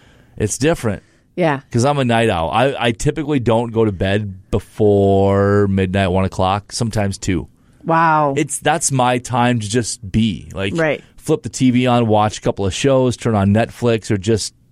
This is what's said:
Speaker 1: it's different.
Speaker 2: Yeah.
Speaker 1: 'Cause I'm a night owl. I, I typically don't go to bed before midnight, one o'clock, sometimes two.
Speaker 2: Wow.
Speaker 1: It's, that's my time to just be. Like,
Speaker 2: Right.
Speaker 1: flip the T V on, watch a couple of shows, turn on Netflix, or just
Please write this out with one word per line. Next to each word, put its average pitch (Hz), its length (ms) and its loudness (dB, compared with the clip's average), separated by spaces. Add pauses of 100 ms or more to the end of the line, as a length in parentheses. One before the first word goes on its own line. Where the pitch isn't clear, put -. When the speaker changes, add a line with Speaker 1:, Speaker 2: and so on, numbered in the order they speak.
(380)
Speaker 1:
it's - 200 -4
different. 123 460 -2 (320)
Speaker 2:
Yeah. 156 240 0 (120)
Speaker 1:
'Cause 117 120 2
I'm 143 160 2
a 131 60 0
night 117 240 2
owl. 82 220 -2
I, 127 220 0 (140)
I 123 60 2
typically 143 460 -2
don't 117 340 0
go 113 100 2
to 110 80 2
bed 98 600 -4
before 101 1160 2
midnight, 95 400 0
one 92 180 0
o'clock, 95 460 -2
sometimes 104 460 -4
two. 82 300 -4 (360)
Speaker 2:
Wow. 156 540 2
Speaker 1:
It's, 151 220 -4
that's 156 320 -2
my 127 260 2
time 123 420 0
to 107 100 -8
just 110 420 -4
be. 104 420 -2
Like, 98 220 -6
Speaker 2:
Right. 160 280 -2 (120)
Speaker 1:
flip - 280 -2
the 120 60 -10
T 127 220 2
V 123 160 2
on, 120 200 4
watch 107 320 2
a - 20 -16
couple 107 240 -2
of 92 80 -2
shows, 131 440 2
turn 117 180 -2
on 98 180 2
Netflix, 117 580 0
or 107 60 0
just 101 360 -2 (180)